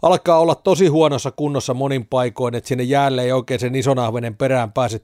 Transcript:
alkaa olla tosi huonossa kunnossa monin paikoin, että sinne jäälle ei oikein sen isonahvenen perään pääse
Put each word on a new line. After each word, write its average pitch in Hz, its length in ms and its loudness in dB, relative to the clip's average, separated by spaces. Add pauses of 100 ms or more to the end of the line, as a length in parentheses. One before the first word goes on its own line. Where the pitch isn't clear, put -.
alkaa 170 380 4
olla 165 160 2
tosi 185 320 2
huonossa 143 440 2
kunnossa 143 420 -4
monin 135 340 -4
paikoin, 123 480 -2
että 113 120 -8
sinne 127 160 -2
jäälle 135 400 0
ei 123 80 0
oikein 127 280 -2
sen 123 160 -4
isonahvenen 120 600 -2
perään 127 360 0
pääse 117 320 -2